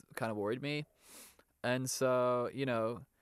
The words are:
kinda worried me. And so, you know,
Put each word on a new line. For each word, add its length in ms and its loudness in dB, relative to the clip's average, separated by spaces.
kinda 180 -2
worried 280 -2
me. 240 -2
And 260 0
so, 640 2
you 140 -4
know, 340 0